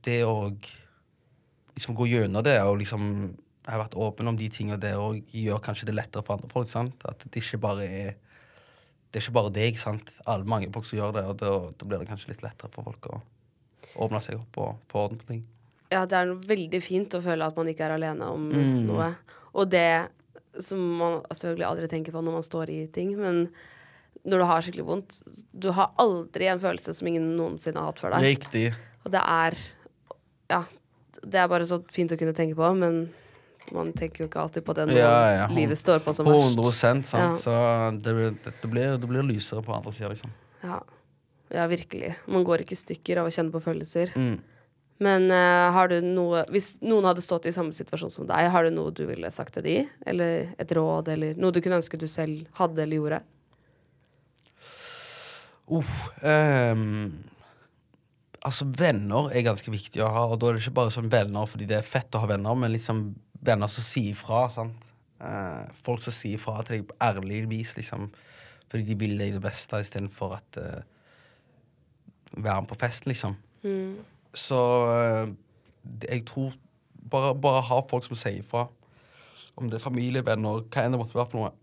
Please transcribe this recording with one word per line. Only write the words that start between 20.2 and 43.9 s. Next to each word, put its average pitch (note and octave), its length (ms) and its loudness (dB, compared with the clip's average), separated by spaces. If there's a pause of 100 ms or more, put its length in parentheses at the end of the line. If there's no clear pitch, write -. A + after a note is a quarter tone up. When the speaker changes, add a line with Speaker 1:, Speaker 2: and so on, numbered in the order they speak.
Speaker 2:
som F#3+ 200 -6 (180)
man E3+ 160 2 (180)
selvfølgelig E3+ 320 -6
aldri E3 240 -4
tenker D#3+ 240 -6
på E3 80 -6
når E3 160 -4
man D#3+ 80 -4
står D#3+ 240 -6
i D#3 100 -6 (140)
ting, F#3 240 -4
men F3 300 2 (840)
når F#3 140 4
du - 20 6
har E3+ 160 6
skikkelig F3 240 -6
vondt, G3 300 -4 (340)
du F#3+ 240 -2
har G3 240 2
aldri F#3 560 2
en F3+ 80 -2
følelse F3 320 -2
som F3 160 -4
ingen E3 300 0
noensinne D#3+ 420 -4
har D#2 80 -4
hatt - 140 -8
før - 100 -2
deg. C3+ 220 4
Speaker 1:
Riktig. A2+ 300 -2 (420)
Speaker 2:
Og F#3+ 80 -2
det F#3 80 4
er, E3 340 2 (920)
ja, F3+ 100 2 (640)
det F#3+ 180 0
er F3+ 80 6
bare F3 200 2
så F3 100 0 (100)
fint E3+ 240 0
å D#3+ 80 -4
kunne D#3+ 160 0
tenke D#3+ 220 0
på, E3 180 4
men E3+ 300 2 (680)
man E3 240 -4
tenker E3 300 -6
jo - 20 -10
ikke D#3 160 -4
alltid E3 240 -6
på D#3+ 80 -2
det D#3 140 0
når B2+ 100 8
Speaker 1:
Ja, A#2+ 160 10 (220)
ja, G#2 180 2
Speaker 2:
livet D3 240 2
står D#3 240 4
på D#3 100 0
som D3+ 140 4
verst. D3 160 10
Speaker 1:
hundre A#2+ 240 4
prosent, B2 400 4
sant? E3 320 2
Speaker 2:
Ja. - 0 -
Speaker 1:
Så A#2 160 2 (480)
det A2+ 100 2
blir, A2+ 300 2
det, - 160 -10
det A2+ 160 -4
blir, C3 240 2
det A#2+ 80 -6
blir C3 160 0
lysere G#2+ 400 -2
på A2+ 80 -6
andre G#2+ 240 -6
siden, G#2+ 160 -6
liksom. A2 200 -12 (360)
Speaker 2:
Ja. - 140 -6 (680)
Ja, E3+ 180 0
virkelig. E3+ 440 -4 (160)
Man F#3 160 4
går F3 200 2
ikke F#3 120 -8
i - 40 -10
stykker F3 400 -2
av E3 80 0
å E3 40 -2
kjenne E3 200 0
på E3 80 -4
følelser. E3 520 -2